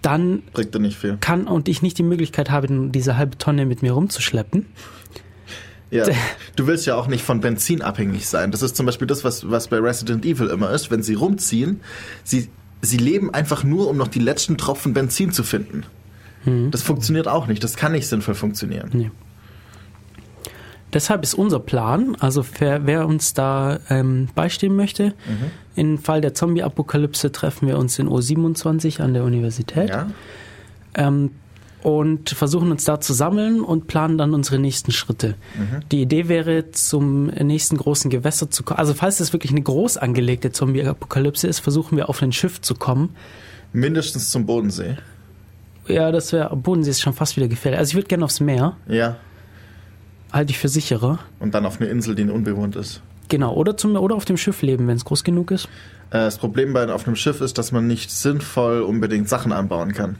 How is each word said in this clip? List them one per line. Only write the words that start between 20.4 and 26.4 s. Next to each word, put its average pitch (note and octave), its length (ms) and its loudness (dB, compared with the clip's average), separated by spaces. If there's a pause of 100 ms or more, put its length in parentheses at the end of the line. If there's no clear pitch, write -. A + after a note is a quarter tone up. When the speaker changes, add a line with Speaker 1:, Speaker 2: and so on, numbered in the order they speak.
Speaker 1:
Deshalb D#3 320 0
ist - 100 -2
unser F#3+ 240 2
Plan, C3 640 2
also C3 240 2 (160)
wer, C#3+ 260 2
wer D#3+ 200 2
uns D#3 280 0
da, C3+ 460 0 (100)
ähm, C3 440 2
beistehen F#3+ 420 0
möchte, G3+ 320 2
Speaker 2:
Mhm. C3 420 -4 (240)
Speaker 1:
im D3+ 240 2
Fall D#3 220 0
der C#3+ 140 0
Zombie-Apokalypse D3 1000 0